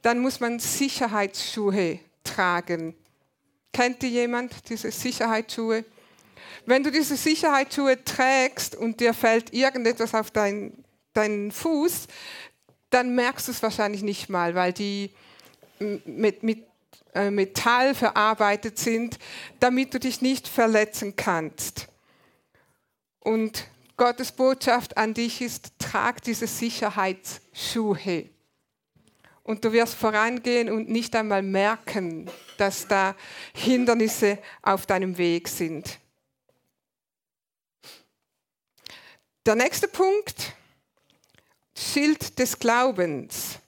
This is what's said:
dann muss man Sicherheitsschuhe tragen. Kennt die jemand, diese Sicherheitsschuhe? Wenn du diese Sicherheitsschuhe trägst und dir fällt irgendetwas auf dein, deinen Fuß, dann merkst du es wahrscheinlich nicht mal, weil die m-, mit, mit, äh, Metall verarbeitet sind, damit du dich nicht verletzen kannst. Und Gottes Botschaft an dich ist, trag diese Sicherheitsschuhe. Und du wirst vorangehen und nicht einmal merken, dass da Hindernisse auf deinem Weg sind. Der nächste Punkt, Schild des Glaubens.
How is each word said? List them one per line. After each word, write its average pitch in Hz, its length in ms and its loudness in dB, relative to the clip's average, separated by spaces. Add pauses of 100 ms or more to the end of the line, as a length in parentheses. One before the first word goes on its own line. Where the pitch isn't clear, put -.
dann 233 180 2
muss 254 220 -2
man 233 180 -2
Sicherheitsschuhe 202 1400 -2 (260)
tragen. 175 720 -2 (720)
Kennt 247 300 0
die 262 80 -2
jemand, 240 580 -2
diese 226 240 -6
Sicherheitsschuhe? 226 960 -2 (800)
Wenn 262 180 4
du 294 80 0
diese 294 240 2
Sicherheitsschuhe 285 880 2
trägst 262 720 0
und 226 240 -4
dir 233 140 4
fällt 226 400 2
irgendetwas 240 600 0
auf 220 180 -2
dein, 208 520 -2 (300)
deinen 208 360 0
Fuß, 320 580 0 (840)
dann 247 260 2
merkst 247 320 0
du 247 60 -6
es - 100 -4
wahrscheinlich 208 380 -2
nicht 202 260 -4
mal, 175 260 0
weil 180 200 0
die 202 380 -6 (680)
m-, 208 240 -6
mit, 196 400 -2
mit, 226 240 -2 (460)
äh, 202 180 0
Metall 240 640 2
verarbeitet 214 840 2
sind, 233 400 -2 (440)
damit 254 320 2
du 254 80 -4
dich 254 200 -4
nicht 254 280 0
verletzen 214 680 2
kannst. - 720 -4 (1300)
Und 220 440 -2 (360)
Gottes 240 300 2
Botschaft 262 680 2
an 220 160 0
dich 233 280 -4
ist, - 360 -10
trag - 460 -4
diese 233 240 -4
Sicherheitsschuhe. 202 1800 -4 (1120)
Und 220 200 -6
du 226 80 2
wirst 233 220 4
vorangehen 233 800 0
und 220 180 -4
nicht 233 260 -2
einmal 208 280 0
merken, 190 840 -2 (300)
dass 196 300 -2
da 196 280 2 (380)
Hindernisse 226 880 2 (240)
auf 196 240 0
deinem 185 320 0
Weg 170 280 0
sind. 160 520 -8 (3500)
Der 220 80 6
nächste 254 340 2
Punkt, - 640 -2 (1200)
Schild - 640 0
des - 180 0
Glaubens. 214 1120 0